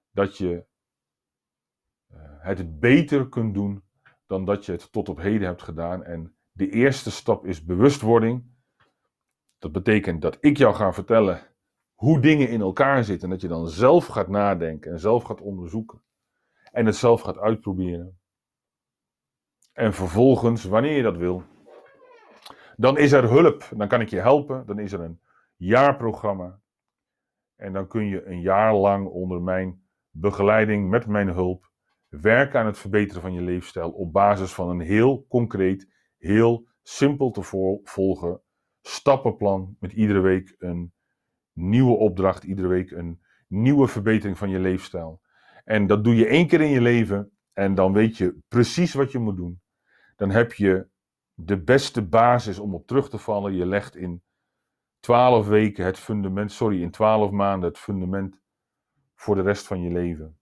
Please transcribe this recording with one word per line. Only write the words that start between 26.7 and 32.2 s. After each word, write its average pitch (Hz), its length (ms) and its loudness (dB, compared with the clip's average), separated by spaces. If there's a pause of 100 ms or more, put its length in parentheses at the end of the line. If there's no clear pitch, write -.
En 98 180 -12
dan 95 140 -6
kun 107 180 -4
je 95 200 -6
een 90 160 -10
jaar 101 320 4
lang 98 340 2
onder 90 340 -6
mijn 92 400 -4 (280)
begeleiding, 101 800 0
met 113 180 0
mijn 104 200 -2
hulp, 90 440 -4 (360)
werken 120 520 0